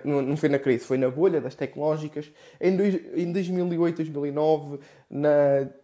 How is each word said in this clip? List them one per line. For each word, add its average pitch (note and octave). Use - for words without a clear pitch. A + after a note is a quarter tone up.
não, C#3+
não C#3
foi D#3
na C#3
crise, B2+
foi C3
na C3
bolha D#3+
das B2+
tecnológicas, D3+
em F#3
dois, G3
em E3+
dois F3+
mil F3+
e F3
oito, E3
dois E3
mil C#3+
e D3
nove, D3
na C#3+